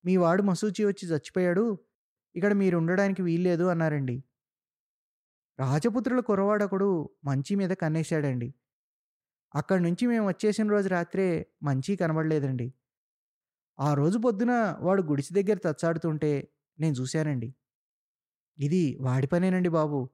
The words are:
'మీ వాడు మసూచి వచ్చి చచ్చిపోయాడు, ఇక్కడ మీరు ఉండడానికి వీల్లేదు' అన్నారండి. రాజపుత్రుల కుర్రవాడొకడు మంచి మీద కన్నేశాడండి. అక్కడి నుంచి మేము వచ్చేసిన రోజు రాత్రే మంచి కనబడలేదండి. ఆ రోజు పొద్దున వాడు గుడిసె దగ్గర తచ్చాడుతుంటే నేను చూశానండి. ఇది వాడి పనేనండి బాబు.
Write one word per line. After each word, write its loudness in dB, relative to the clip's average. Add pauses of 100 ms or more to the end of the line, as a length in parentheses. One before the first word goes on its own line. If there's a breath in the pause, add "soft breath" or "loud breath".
'మీ 2
వాడు 4
మసూచి 0
వచ్చి -2
చచ్చిపోయాడు, 0 (580)
ఇక్కడ 2
మీరు 2
ఉండడానికి 0
వీల్లేదు' 2
అన్నారండి. 0 (1300)
రాజపుత్రుల 0
కుర్రవాడొకడు 0 (140)
మంచి -2
మీద 0
కన్నేశాడండి. -2 (1000)
అక్కడి 0
నుంచి 0
మేము 0
వచ్చేసిన 0
రోజు 2
రాత్రే 0 (160)
మంచి 0
కనబడలేదండి. 0 (1040)
ఆ 2
రోజు 2
పొద్దున 0
వాడు 2
గుడిసె -2
దగ్గర 0
తచ్చాడుతుంటే -2 (320)
నేను 2
చూశానండి. -4 (1040)
ఇది 0
వాడి 0
పనేనండి 2
బాబు. 0